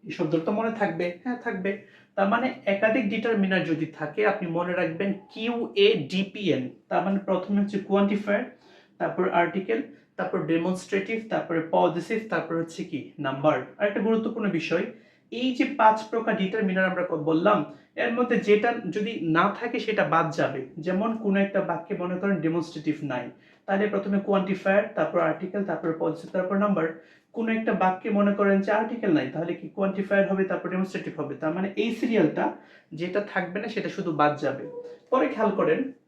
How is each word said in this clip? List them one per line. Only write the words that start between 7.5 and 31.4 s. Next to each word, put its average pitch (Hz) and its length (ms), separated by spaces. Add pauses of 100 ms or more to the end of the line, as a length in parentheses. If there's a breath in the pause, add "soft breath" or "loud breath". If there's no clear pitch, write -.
হচ্ছে 196 160
কোয়ান্টিফায়ার, 202 680 (540 soft breath)
তারপর 175 320
আর্টিকেল, 180 520 (340 loud breath)
তারপর 180 300
ডেমনস্ট্রেটিভ, 185 840
তারপরে 165 420
পজেসিভ, 180 580
তারপর 165 280
হচ্ছে 165 280
কি? 131 340
নাম্বার। 139 440 (160)
আর 208 100
একটা 202 120
গুরুত্বপূর্ণ 220 500
বিষয়, 165 360 (440 loud breath)
এই 247 240
যে - 100
পাঁচ 220 360 (100)
প্রকার 220 260
ডিটারমিনার 190 540
আমরা 180 120
ক-, 175 100
বললাম, 160 640 (220 loud breath)
এর 233 160
মধ্যে 240 240
যেটা 208 380 (160)
যদি 214 320
না 170 380
থাকে 247 200
সেটা 196 240
বাদ 160 260
যাবে। 135 360 (120)
যেমন 196 380
কোনো 196 240
একটা 196 200
বাক্যে 170 360
মনে 180 220
করেন 190 220
ডেমনস্ট্রেটিভ 156 640
নাই, 123 280 (360 soft breath)
তাহলে 196 220
প্রথমে 196 320
কোয়ান্টিফায়ার, 196 640 (100)
তারপর 170 260
আর্টিকেল, 185 440
তারপর 160 340
পজেসিভ, 165 320
তারপর 185 260
নাম্বার। 185 440 (320 loud breath)
কোনো 226 200
একটা 220 200
বাক্যে 185 380
মনে 202 240
করেন 196 260
যে 208 120
আর্টিকেল 220 400
নাই, - 200
তাহলে 165 220
কি 170 140
কোয়ান্টিফায়ার 196 640
হবে, 190 120
তারপর 180 240
ডেমনস্ট্রেটিভ 175 520
হবে। 139 140
তার 160 200